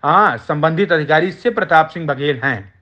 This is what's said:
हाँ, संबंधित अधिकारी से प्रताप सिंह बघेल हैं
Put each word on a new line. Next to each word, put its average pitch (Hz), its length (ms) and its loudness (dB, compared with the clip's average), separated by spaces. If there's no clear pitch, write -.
हाँ, 160 340 2
संबंधित 160 540 -2
अधिकारी 156 400 0
से - 180 -4
प्रताप 165 400 0
सिंह 165 180 -10
बघेल 139 360 -4
हैं 107 380 -6